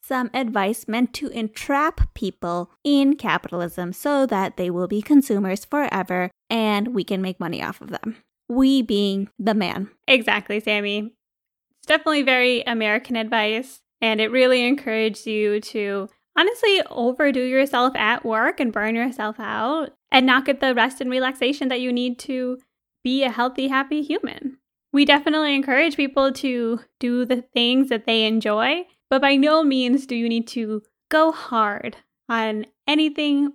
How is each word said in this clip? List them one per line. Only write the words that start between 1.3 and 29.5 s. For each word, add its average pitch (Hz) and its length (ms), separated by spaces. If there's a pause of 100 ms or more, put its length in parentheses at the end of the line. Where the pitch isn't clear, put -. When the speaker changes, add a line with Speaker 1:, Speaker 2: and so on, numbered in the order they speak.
Speaker 1:
people 175 560 (140)
in 277 320
capitalism 175 760
so 277 340
that 190 300
they 180 140
will 180 160
be 208 160
consumers 208 640
forever 185 680 (180)
and 214 400
we 220 140
can 190 200
make 185 180
money - 220
off - 180
of - 100
them. - 260 (320)
We 262 340
being 202 560
the 208 160
man. 196 360 (160)
Speaker 2:
Exactly, 214 540
Sammy. 208 560 (680)
It's - 20
definitely 302 340
very 254 400
American 220 540
advice, 220 640 (200)
and 220 200
it 220 120
really 254 340
encourages 220 580
you 214 360
to 202 480 (280)
honestly 403 540
overdo 254 540
yourself 262 500
at 220 300
work 233 340
and 247 140
burn 214 240
yourself 233 420
out 220 520 (200)
and 254 160
not 262 180
get 277 140
the 262 160
rest 240 260
and 254 80
relaxation 254 600
that 254 120
you 254 120
need 247 260
to 254 400 (460)
be 262 180
a 254 80
healthy, 262 380
happy 269 340
human. 294 560 (340)
We 285 120
definitely 294 500
encourage 277 420
people 269 360
to 240 480 (180)
do 247 260
the 247 180
things 254 480
that 226 140
they 226 200
enjoy, 220 640 (220)
but 262 140
by 277 140
no 302 260